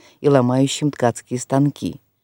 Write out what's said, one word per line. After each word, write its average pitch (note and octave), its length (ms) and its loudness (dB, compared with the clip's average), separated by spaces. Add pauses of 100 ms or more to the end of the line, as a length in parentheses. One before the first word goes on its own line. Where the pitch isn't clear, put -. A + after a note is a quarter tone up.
(220)
и D3 80 2
ломающим C3+ 600 2
ткацкие B2 500 -2
станки. C#3 640 -2 (220)